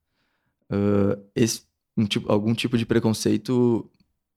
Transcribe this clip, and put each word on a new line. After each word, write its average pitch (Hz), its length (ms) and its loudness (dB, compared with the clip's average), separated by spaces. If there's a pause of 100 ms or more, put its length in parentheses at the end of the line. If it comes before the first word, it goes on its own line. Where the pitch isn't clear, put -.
(720)
ãh, 101 480 2 (160)
esse, - 280 0 (340)
um 113 100 2
tipo, - 240 -4
algum 110 240 0
tipo 123 220 -2
de 113 80 -2
preconceito 110 1040 0 (460)